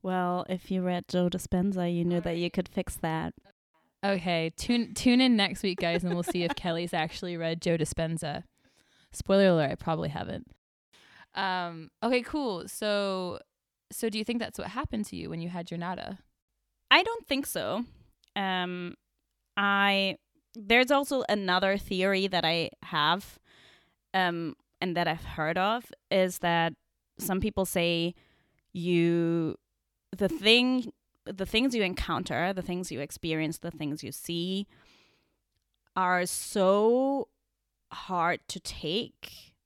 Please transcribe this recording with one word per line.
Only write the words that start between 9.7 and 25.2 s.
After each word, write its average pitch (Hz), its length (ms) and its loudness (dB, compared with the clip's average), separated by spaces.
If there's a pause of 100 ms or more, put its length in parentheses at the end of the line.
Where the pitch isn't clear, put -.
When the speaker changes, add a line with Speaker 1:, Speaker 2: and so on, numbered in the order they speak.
Speaker 2:
I - 20 -2
probably 165 340 -4
haven't. - 380 -8 (880)
Um, 180 560 -4 (120)
okay, 247 200 2
cool. 240 440 -4
So, 196 760 -2 (520)
so - 160 -2
do 214 80 -2
you 220 80 -2
think 240 140 -2
that's - 200 -6
what 208 100 -6
happened 226 400 -6
to 190 80 -12
you 165 120 -8
when 165 140 -8
you 175 80 -6
had 175 200 -8
your 170 60 -8
nada? 180 440 -8 (680)
Speaker 1:
I 330 120 8
don't 453 240 -4
think 277 180 0
so. 185 400 -4 (500)
Um, 180 600 -2 (640)
I, 196 580 4 (380)
there's 233 360 4
also 277 380 2
another 190 480 2
theory 190 500 0
that 175 200 0
I 165 240 0 (140)
have, 160 540 0 (760)
um, 170 420 0 (240)
and 175 160 -2
that 175 120 2
I've 160 160 -4